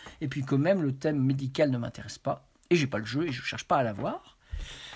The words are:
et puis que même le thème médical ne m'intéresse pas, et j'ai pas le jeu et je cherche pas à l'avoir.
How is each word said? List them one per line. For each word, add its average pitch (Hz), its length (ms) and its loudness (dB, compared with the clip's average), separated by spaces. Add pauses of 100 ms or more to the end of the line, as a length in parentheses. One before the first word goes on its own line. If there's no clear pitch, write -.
(200)
et 160 60 -4
puis 139 180 -2
que 139 120 2
même 170 260 4
le 139 100 2
thème 143 300 0
médical 135 480 2
ne 123 80 2
m'intéresse 117 400 -8
pas, - 260 -4 (260)
et 175 60 6
j'ai 143 120 4
pas 107 100 -2
le 110 60 -4
jeu 127 240 -2
et - 20 -2
je 120 100 -4
cherche - 280 -6
pas 175 80 4
à 135 80 4
l'avoir. 123 500 -4 (600)